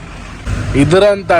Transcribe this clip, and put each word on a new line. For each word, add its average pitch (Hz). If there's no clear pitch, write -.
ಇದರಂಥ 190